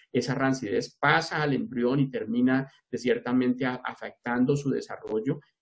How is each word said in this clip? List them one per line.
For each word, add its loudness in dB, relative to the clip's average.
esa 0
rancidez -2
pasa 2
al 2
embrión 0
y 2
termina 0
de -6
ciertamente 0
a-, -4
afectando -2
su -2
desarrollo -4